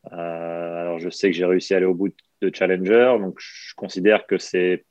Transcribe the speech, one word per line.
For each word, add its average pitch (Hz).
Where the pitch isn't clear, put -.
Euh, 85
alors 85
je 85
sais 95
que 82
j'ai 90
réussi 92
à 95
aller 92
au 92
bout 92
de 95
challenger, 95
donc 95
je -
considère 101
que 98
c'est 90